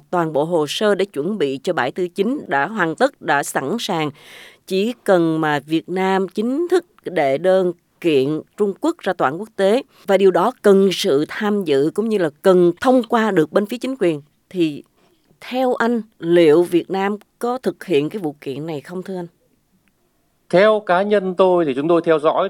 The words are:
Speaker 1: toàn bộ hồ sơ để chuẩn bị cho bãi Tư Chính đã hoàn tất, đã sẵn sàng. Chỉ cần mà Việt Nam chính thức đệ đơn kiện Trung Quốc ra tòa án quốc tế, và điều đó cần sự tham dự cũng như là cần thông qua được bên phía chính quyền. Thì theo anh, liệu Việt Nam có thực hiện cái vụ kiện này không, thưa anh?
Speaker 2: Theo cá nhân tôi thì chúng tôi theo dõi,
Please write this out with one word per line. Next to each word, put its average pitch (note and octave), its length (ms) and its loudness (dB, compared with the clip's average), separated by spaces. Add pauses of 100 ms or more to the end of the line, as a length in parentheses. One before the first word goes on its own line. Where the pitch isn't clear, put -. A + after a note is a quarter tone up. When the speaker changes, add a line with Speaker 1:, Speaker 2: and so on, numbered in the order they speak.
(100)
Speaker 1:
toàn E3 220 -2
bộ C#3+ 120 0
hồ D#3+ 240 0
sơ G#3 260 0
để F#3 100 -2
chuẩn F#3+ 340 -6
bị C#3 240 -2
cho F#3 100 -2
bãi C#3 180 -2
Tư F3+ 180 -4
Chính G#3+ 380 -4
đã C#3 200 0
hoàn F3+ 280 -2
tất, C4+ 280 -2
đã D3 200 0
sẵn D3 360 -4
sàng. D#3+ 320 -4 (560)
Chỉ G3+ 280 -2 (100)
cần E3 360 2
mà D3+ 260 0
Việt D#3+ 220 -4
Nam F#3+ 400 -2
chính C4 420 -4
thức F4+ 140 2 (200)
đệ D3 340 0
đơn F#3 340 2 (280)
kiện D3+ 400 0 (160)
Trung G3+ 240 0
Quốc E4 180 -2
ra F#3+ 140 -4
tòa D#3+ 160 0
án D#3 100 -4
quốc A3 180 -12
tế, G#3 260 2 (240)
và G3 100 4
điều F#3+ 140 4
đó F3+ 220 2 (100)
cần G3 300 6
sự D3+ 360 0
tham G#3 360 -4
dự D3 300 2
cũng A3 140 -2
như G#3+ 100 0
là E3 120 0 (120)
cần F3+ 380 6
thông B3+ 220 4
qua A3 280 0
được D#3+ 220 0
bên G3+ 140 0
phía A#3+ 120 -8
chính C4 220 -6
quyền. D#3+ 220 0 (320)
Thì D#3+ 280 -2 (580)
theo B3+ 340 -2
anh, A3+ 280 -2 (160)
liệu E3+ 440 4
Việt F3 280 -2
Nam G3 260 -4 (220)
có B3 240 -4
thực - 220 -6
hiện D3+ 240 0
cái G3+ 140 -10
vụ D3 180 -6
kiện C#3+ 260 -10
này D#3 140 -10
không, F3+ 220 -12
thưa F#3+ 140 -10
anh? F3 100 -8 (1200)
Speaker 2:
Theo G#3 360 4
cá F3+ 160 0
nhân G3+ 320 -2
tôi F3+ 300 2
thì C#3 100 -2
chúng C#3+ 140 -2
tôi E3+ 160 2
theo D#3+ 140 2
dõi, D#3 320 0